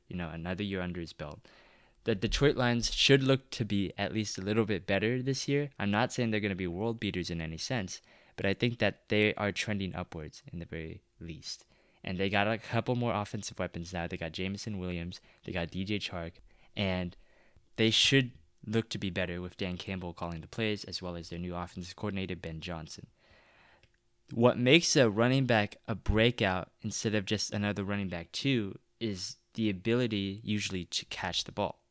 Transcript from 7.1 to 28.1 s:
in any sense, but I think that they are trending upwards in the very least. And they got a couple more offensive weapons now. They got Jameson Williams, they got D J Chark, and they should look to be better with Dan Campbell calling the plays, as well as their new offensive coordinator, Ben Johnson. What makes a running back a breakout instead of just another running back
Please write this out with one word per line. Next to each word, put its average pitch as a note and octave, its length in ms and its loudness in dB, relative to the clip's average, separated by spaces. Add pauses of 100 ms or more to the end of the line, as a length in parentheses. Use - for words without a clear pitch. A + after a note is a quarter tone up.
in E2 100 -2
any D#2+ 160 -4
sense, G2+ 440 -4 (360)
but - 100 -4
I G2 80 4
think A#2+ 240 0
that - 300 0
they G#2+ 280 4
are G2+ 160 0
trending G2 420 -2
upwards E2 480 -8 (100)
in F2 60 -8
the E2+ 80 -8
very E2 360 -10 (180)
least. - 440 -12 (380)
And F#2 160 -4
they G2 100 2
got G2+ 200 2
a A2 100 0
couple A#2 380 0
more A#2+ 180 0
offensive G#2 460 -4
weapons F2 320 -4
now. E2+ 140 -2
They F#2 120 -6
got E2 140 -6
Jameson G2 460 -4
Williams, F2 420 -4 (240)
they - 80 -6
got E2+ 180 -2
D F#2 140 -4
J G#2 140 -2
Chark, E2+ 340 -6 (440)
and F#2 400 0 (600)
they A2+ 140 6
should B2+ 420 4 (340)
look A2 240 0
to - 80 -6
be G2 120 -2
better F2+ 320 -2
with F2+ 160 -10
Dan F2+ 200 -4
Campbell F2+ 360 -6
calling E2+ 260 -6
the D#2 60 -12
plays, G#2+ 380 -2
as - 180 -8
well F2 140 -6
as E2 120 -10
their E2+ 100 -8
new F2 160 -4
offensive F2 420 -8
coordinator, F#2+ 400 -4
Ben E2 240 -8
Johnson. D#2+ 460 -10 (1300)
What A#2 260 6
makes C3+ 380 6
a A#2 140 8
running B2 360 4
back A2 300 2 (100)
a A#2 80 -2
breakout G#2 760 2 (120)
instead G#2+ 320 -2
of G2+ 120 0
just - 260 -2
another G#2 320 0
running G2+ 240 -2
back E2+ 240 -8